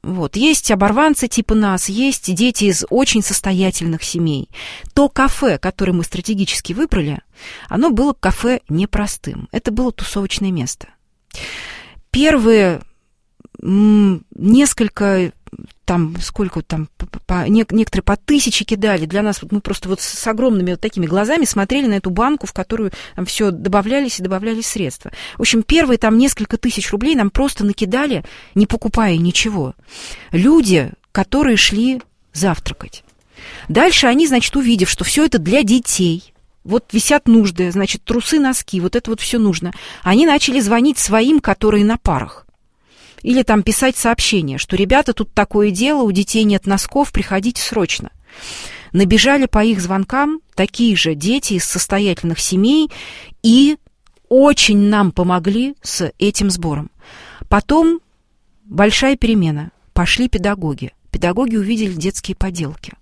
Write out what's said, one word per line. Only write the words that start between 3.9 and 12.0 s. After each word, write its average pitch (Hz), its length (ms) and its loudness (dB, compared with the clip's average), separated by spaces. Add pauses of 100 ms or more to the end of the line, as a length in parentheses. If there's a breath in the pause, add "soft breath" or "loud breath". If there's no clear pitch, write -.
семей. 160 440 -4 (460 loud breath)
То 285 140 4
кафе, 262 500 0
которое 185 360 -2
мы 170 100 -2
стратегически 185 720 -4
выбрали, 170 480 -2 (460 loud breath)
оно 302 220 0
было 254 220 2
кафе - 560 0
непростым. 180 840 -4
Это 226 220 -4
было 247 180 0
тусовочное 196 600 -6
место. 139 340 -6 (1300 loud breath)